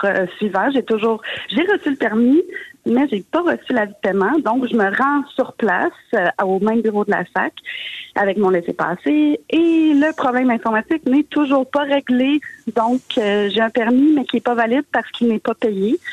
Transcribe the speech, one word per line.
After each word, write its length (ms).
euh, 240
suivant, 360
j'ai 100
toujours, 380
j'ai 120
reçu 300
le 40
permis, 460
mais 240
j'ai 220
pas 100
reçu 300
l'avis 220
de 80
paiement. 420
Donc, 260
je 60
me 80
rends 400
sur 200
place, 380
euh, 140
au 160
même 220
bureau 240
de 60
la 120
sac 180
avec 220
mon 120
laissez-passer. 920
Et 440
le 200
problème 360
informatique 560
n'est 180
toujours 460
pas 140
réglé. 580
Donc, 260
euh, 320
j'ai 120
un 80
permis, 440
mais 120
qui 120
est 40
pas 140
valide 360
parce 200
qu'il 180
n'est 100
pas 140
payé. 460